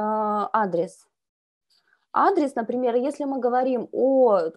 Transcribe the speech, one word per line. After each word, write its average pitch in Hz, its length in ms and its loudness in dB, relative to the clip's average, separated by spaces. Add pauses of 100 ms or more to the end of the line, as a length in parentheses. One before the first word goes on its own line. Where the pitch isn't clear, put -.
(520)
адрес. 180 540 -2 (1040)
Адрес, 302 420 2
например, 240 400 -2
если 277 300 -2
мы 269 160 -4
говорим 247 520 -2
о 233 640 4